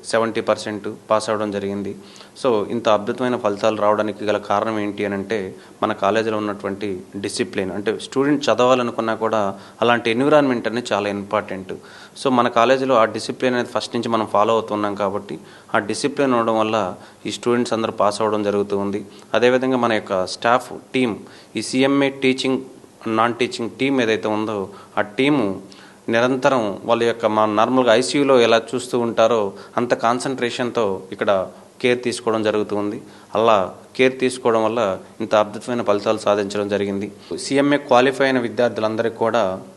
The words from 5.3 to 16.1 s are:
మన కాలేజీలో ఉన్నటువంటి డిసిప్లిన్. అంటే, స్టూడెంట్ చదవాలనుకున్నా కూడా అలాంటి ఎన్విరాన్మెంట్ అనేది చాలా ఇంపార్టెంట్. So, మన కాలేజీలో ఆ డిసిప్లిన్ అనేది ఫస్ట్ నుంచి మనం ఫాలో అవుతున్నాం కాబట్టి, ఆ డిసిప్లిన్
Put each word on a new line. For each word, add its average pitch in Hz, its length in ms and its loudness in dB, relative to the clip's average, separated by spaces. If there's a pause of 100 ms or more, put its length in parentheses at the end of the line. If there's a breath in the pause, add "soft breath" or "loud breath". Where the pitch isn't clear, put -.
మన 110 100 0 (120)
కాలేజీలో 107 400 2
ఉన్నటువంటి 101 440 -6 (360)
డిసిప్లిన్. 101 540 -4
అంటే, 104 140 -2 (140)
స్టూడెంట్ 139 420 0
చదవాలనుకున్నా 117 680 2 (100)
కూడా 110 180 0 (420 loud breath)
అలాంటి 117 320 2
ఎన్విరాన్మెంట్ 135 540 2
అనేది 120 220 -6
చాలా 101 160 0 (100)
ఇంపార్టెంట్. 98 560 -6 (480 loud breath)
So, 139 80 0 (100)
మన 120 80 4 (100)
కాలేజీలో 131 440 4
ఆ - 20 6 (120)
డిసిప్లిన్ 123 420 -2
అనేది 117 180 -4
ఫస్ట్ - 220 -4
నుంచి 117 180 -2
మనం 110 200 -2
ఫాలో 107 220 4
అవుతున్నాం 104 460 -2
కాబట్టి, 98 340 -4 (380 loud breath)
ఆ 113 40 6 (100)
డిసిప్లిన్ 139 480 0